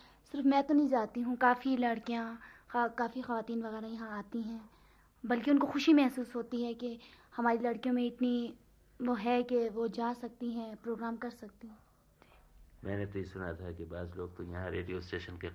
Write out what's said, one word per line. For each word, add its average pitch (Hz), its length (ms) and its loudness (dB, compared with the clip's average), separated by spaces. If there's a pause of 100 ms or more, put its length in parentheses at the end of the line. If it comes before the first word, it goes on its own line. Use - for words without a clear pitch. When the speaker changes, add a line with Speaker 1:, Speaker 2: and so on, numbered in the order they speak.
(320)
Speaker 1:
صرف 277 140 0
میں 277 160 8
تو 285 120 2
نہیں 285 140 8
جاتی 240 360 0
ہوں، 247 160 0
کافی 247 360 4
لڑکیاں، 233 600 -2 (320)
خا-، 240 280 0
کافی 240 260 -4
خواتین 233 440 -4
وغیرہ 220 200 -8
یہاں 220 320 -8
آتی 202 220 -6
ہیں، 226 200 -6 (640)
بلکہ 247 280 2
ان 277 80 8
کو 277 80 2
خوشی 294 260 6
محسوس 254 420 6
ہوتی 240 300 -2
ہے 233 80 -2
کہ 233 240 -6 (400)
ہماری 233 200 4
لڑکیوں 233 360 0
میں 247 100 2
اتنی 240 480 0 (480)
وہ 240 240 0
ہے 247 200 2
کہ 240 300 0
وہ 226 140 -2
جا 233 300 -2
سکتی 240 340 -8
ہیں، 226 320 -8
پروگرام 233 320 -4
کر 240 140 -6
سکتی 226 380 -16
ہیں۔ 214 80 -18 (1080)
Speaker 2:
میں 98 140 -4
نے 101 80 -2
تو 98 140 -8
یہ 92 60 -6
سنا 90 260 -8
تھا 87 200 -8
کہ 85 140 -10
بعض 87 300 -10
لوگ 90 220 -8
تو 87 60 -10
یہاں 87 260 -6
ریڈیو 90 280 -4
اسٹیشن 87 400 -8
کے 85 180 -8